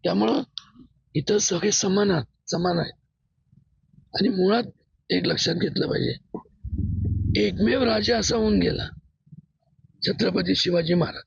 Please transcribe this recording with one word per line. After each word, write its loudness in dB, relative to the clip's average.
त्यामुळं 2
इथं 0
सगळे 0
समान 2
आहात, -4
समान 0
आहेत. -4
आणि 2
मुळात 2
एक 0
लक्षात 0
घेतलं 0
पाहिजे, -4
एकमेव 0
राजा 2
असा 0
होऊन 2
गेला -2
छत्रपती 0
शिवाजी 0
महाराज 0